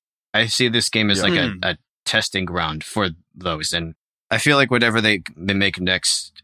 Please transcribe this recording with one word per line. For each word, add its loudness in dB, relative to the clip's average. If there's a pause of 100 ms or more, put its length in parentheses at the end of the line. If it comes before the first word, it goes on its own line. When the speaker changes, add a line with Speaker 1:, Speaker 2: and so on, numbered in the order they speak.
(320)
Speaker 1:
I 2
see 0
this 0
game 2
as 2
Speaker 2:
Yeah. 0
Speaker 1:
like, 2 (200)
Speaker 3:
Hmm. -12
Speaker 1:
a, -2
a -10 (280)
testing -2
ground -4
for -2 (240)
those, -6
and -6 (340)
I 2
feel 4
like 4
whatever 2
they, 2 (140)
they -2
make 0
next -2